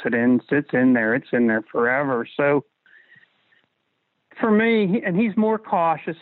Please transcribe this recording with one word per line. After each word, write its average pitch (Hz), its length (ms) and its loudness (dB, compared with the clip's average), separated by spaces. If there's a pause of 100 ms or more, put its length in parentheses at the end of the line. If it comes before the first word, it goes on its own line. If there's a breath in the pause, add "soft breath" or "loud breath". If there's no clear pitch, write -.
it 117 100 -2
ends, 120 360 2
it's 143 220 -2
in 127 200 2
there. 117 220 0
It's - 180 -6
in 120 140 2
there 110 260 0
forever. 123 640 -2
So 143 280 0 (1700 soft breath)
for 233 120 0
me, 220 360 2
he, 202 160 -2
and 180 140 -2
he's 214 200 0
more 214 220 0
cautious 165 640 -2